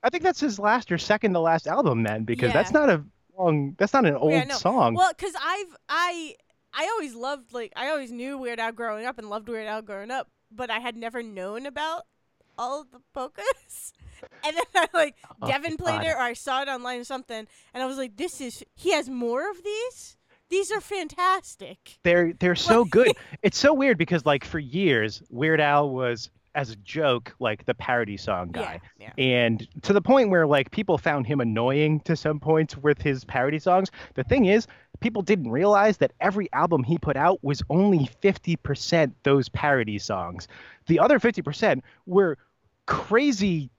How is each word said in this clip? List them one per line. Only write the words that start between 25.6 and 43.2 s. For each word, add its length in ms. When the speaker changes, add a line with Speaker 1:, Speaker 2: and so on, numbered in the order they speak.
Speaker 1:
Al 300
was, 400
as 160
a 60
joke, 640
like, 280
the 80
parody 420
song 380
Speaker 2:
Yeah, 80
Speaker 1:
guy. 180
Speaker 2:
yeah. 200
Speaker 1:
And 500
to 100
the 80
point 300
where, 160
like, 240
people 260
found 300
him 140
annoying 600
to 160
some 240
points 380
with 240
his 220
parody 340
songs. 320
The 100
thing 220
is, 200
people 220
didn't 280
realize 480
that 220
every 320
album 320
he 120
put 200
out 280
was 240
only 380
fifty 340
percent 680
those 260
parody 480
songs. 500
The 140
other 180
fifty 240
percent 420
were 320
crazy 920